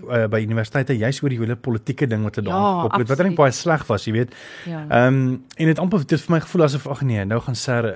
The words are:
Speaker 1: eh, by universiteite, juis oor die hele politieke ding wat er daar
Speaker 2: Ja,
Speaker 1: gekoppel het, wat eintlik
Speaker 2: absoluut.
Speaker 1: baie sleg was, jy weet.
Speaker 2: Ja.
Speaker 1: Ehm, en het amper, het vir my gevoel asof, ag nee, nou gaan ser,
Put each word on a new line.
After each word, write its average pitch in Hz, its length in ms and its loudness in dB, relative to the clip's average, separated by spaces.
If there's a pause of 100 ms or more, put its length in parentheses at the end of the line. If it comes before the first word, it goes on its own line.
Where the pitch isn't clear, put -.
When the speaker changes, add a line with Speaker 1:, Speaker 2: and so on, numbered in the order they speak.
Speaker 1:
eh, 117 200 2
by 110 120 0
universiteite, 113 560 -2
juis 113 260 0
oor 147 80 0
die 120 80 -2
hele 113 180 -2
politieke 127 500 -2
ding 110 160 0
wat 107 140 -4
er 104 80 -4
daar 95 100 -2
Speaker 2:
Ja, 196 280 2
Speaker 1:
gekoppel 120 180 0
het, 117 80 -2
wat 135 100 0
eintlik 180 80 2
Speaker 2:
absoluut. 175 100 0
Speaker 1:
baie 143 160 6
sleg 160 360 -2
was, 104 160 -2
jy 110 80 -2
weet. 120 220 -2 (320)
Speaker 2:
Ja. 160 220 -10
Speaker 1:
Ehm, 127 480 4 (200)
en 160 120 0
het 156 120 4
amper, 190 180 2
het 147 220 0
vir - 160 -4
my 156 40 2
gevoel 170 220 0
asof, 139 240 2
ag 139 160 -6
nee, 110 220 0
nou 113 160 0
gaan 123 160 -4
ser, 120 280 0 (120)